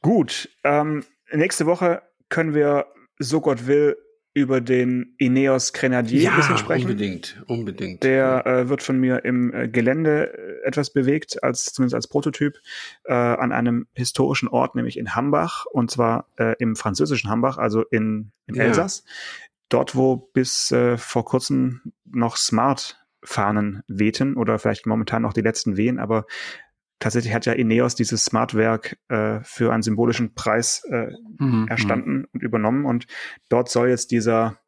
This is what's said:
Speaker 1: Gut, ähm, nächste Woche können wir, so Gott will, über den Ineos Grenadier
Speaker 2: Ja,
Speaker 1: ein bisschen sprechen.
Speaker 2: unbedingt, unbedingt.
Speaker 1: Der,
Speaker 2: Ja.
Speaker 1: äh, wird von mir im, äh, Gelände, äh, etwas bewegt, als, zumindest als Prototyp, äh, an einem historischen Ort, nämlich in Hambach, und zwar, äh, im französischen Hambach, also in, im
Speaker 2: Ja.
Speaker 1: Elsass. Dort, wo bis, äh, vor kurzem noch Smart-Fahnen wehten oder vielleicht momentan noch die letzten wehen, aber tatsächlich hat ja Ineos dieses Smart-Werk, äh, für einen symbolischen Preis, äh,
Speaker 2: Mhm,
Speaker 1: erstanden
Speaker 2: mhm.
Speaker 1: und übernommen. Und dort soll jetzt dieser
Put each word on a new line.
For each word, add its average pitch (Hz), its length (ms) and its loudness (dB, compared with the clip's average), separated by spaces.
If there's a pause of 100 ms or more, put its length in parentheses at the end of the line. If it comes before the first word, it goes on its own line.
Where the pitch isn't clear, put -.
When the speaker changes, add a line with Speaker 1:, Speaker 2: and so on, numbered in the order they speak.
Speaker 1:
Gut, 165 480 2 (140)
ähm, 147 400 0 (280)
nächste 156 360 0
Woche 175 340 2 (280)
können 160 260 -2
wir, 147 320 2 (320)
so 147 220 0
Gott 127 260 0
will, 147 280 4 (400)
über 131 260 2
den 123 580 0
Ineos 131 540 2
Grenadier 123 500 2
Speaker 2:
Ja, - 80 4
Speaker 1:
ein - 60 4
bisschen 139 200 2
sprechen. 123 320 -2
Speaker 2:
unbedingt, 101 560 -6
unbedingt. 101 560 -6
Speaker 1:
Der, 131 420 4
Speaker 2:
Ja. 127 180 2
Speaker 1:
äh, 123 80 -2
wird 139 120 -2
von 131 180 -2
mir 127 260 0
im, 123 280 0
äh, 123 160 -4
Gelände, 151 640 0 (300)
äh, - 40 -2
etwas 139 240 -2
bewegt, 143 520 0
als, 127 220 -2
zumindest 123 280 -2
als 117 140 -4
Prototyp, 147 500 -2 (480)
äh, 135 80 -2
an 120 380 2
einem 120 420 0
historischen 131 560 0
Ort, 127 240 0
nämlich 120 240 -4
in 98 160 -8
Hambach, 147 540 0
und 120 240 0
zwar, 117 460 0
äh, 113 200 0
im 113 180 0
französischen 113 540 -2
Hambach, 127 300 0
also 110 320 2
in, 110 400 -2 (160)
im - 80 -10
Speaker 2:
Ja. 120 80 2
Speaker 1:
Elsass. 165 420 0 (640)
Dort, - 260 0
wo 131 220 4
bis, - 540 -2
äh, 123 260 2
vor - 280 -4
kurzem 127 680 -2 (100)
noch 117 320 -2
Smart-Fahnen 107 1500 -2
wehten 110 480 0
oder 113 240 0
vielleicht 107 280 -2
momentan 113 340 -2
noch 110 120 -2
die 113 80 0
letzten 107 360 0
wehen, 123 220 0
aber 107 260 0 (720)
tatsächlich 113 340 -2
hat 113 120 -2
ja 117 80 2
Ineos 120 420 2
dieses 113 280 -2
Smart-Werk, 113 720 0 (120)
äh, 107 340 -2
für 117 300 0
einen 113 100 0
symbolischen 113 520 0
Preis, 113 540 -2
äh, 117 220 -4 (280)
Speaker 2:
Mhm, 117 280 2
Speaker 1:
erstanden 117 520 0
Speaker 2:
mhm. - 120 -10
Speaker 1:
und - 120 -8
übernommen. 117 420 0
Und 120 220 -2 (420)
dort 120 200 4
soll 123 200 2
jetzt 123 220 0
dieser 113 460 2 (100)